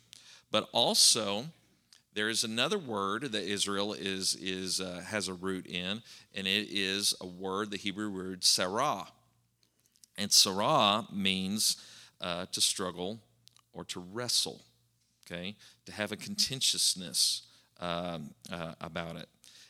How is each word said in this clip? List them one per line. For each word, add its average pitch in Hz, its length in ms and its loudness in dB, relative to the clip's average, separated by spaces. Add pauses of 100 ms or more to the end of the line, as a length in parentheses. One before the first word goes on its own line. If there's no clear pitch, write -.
(520)
But - 200 2
also, 117 760 4 (680)
there 107 160 2
is 113 160 2
another 123 320 0
word 113 560 -2
that 104 100 0
Israel 101 500 0
is, 95 420 -2
is, 92 440 -2
uh, 90 280 -6
has 98 200 -2
a 95 60 -4
root 92 320 -4
in, 90 360 -4 (320)
and 95 140 -2
it 101 220 2
is 98 500 2
a 95 60 -8
word, 95 460 -4
the 101 60 -6
Hebrew 101 320 -4
word 92 360 -6
Sarah. 101 640 2 (1080)
And 101 140 0
Sarah 104 800 6
means, 95 640 0 (440)
uh, 90 300 -4
to 107 100 0
struggle 92 580 0 (540)
or 87 120 -8
to - 140 -10
wrestle, 92 600 -2 (640)
okay, 87 300 -8 (300)
to 92 80 -14
have 104 180 -2
a 107 60 -6
contentiousness, - 1300 0 (360)
um, 85 520 -2 (200)
uh, 82 280 -6
about 82 360 -6
it. 82 120 -12 (420)